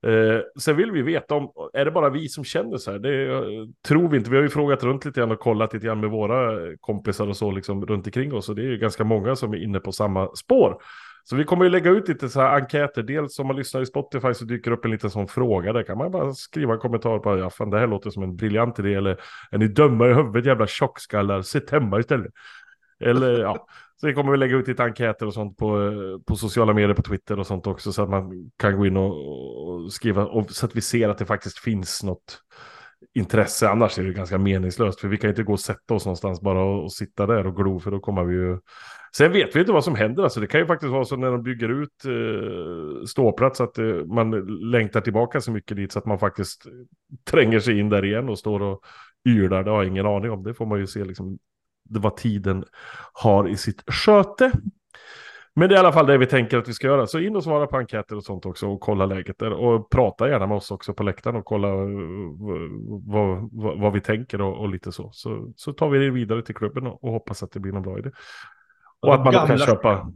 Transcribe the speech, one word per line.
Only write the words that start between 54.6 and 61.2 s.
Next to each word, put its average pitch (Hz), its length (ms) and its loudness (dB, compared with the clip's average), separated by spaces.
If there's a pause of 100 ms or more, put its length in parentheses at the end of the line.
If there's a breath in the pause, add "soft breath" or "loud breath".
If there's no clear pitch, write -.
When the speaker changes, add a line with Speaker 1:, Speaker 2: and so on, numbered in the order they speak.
Speaker 1:
Men 170 140 6
det 190 60 6
är - 20 10
i 185 40 10
alla 180 120 8
fall 151 140 8
det 139 120 8
vi 127 80 6
tänker 123 320 2
att 113 100 -4
vi 120 40 -8
ska 123 140 -4
göra. 135 200 4
Så 160 120 -4
in 202 180 -2
och 175 80 -2
svara 147 220 0
på 135 100 -4
enkäter 110 400 -6
och 101 80 -12
sånt 95 220 -10
också 92 200 -6
och 101 140 -4
kolla 98 260 0
läget 92 320 -6
där. 110 140 -4
Och 113 380 2
prata 120 380 2
gärna 113 180 2
med 104 100 0
oss - 140 -6
också 98 240 -8
på - 80 -6
läktaren 104 340 -4